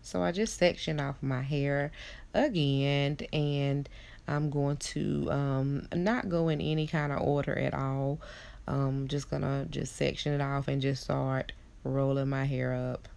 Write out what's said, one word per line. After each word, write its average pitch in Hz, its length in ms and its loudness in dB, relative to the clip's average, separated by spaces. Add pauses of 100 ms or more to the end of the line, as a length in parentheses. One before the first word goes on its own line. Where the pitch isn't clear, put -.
So 180 200 -2
I 175 100 2
just 214 240 -2
sectioned 165 440 2
off 139 220 -4
my 135 200 0
hair 143 500 0 (420)
again, 143 840 4 (140)
and 143 560 0 (380)
I'm 147 240 0
going 143 280 0
to, 147 520 -2
um, 139 640 0
not 202 340 0
go 165 200 2
in 151 120 2
any 156 260 2
kind 147 260 0
of 139 100 0
order 143 340 2
at 135 180 0
all. 139 460 0 (460)
Um, 135 420 0
just 143 220 -4
gonna 139 400 -2
just 147 240 -4
section 139 380 0
it 143 80 2
off 139 280 0
and 139 140 2
just 135 220 0
start 135 480 0 (300)
rolling 135 460 2
my 135 160 0
hair 127 300 0
up. 127 420 -4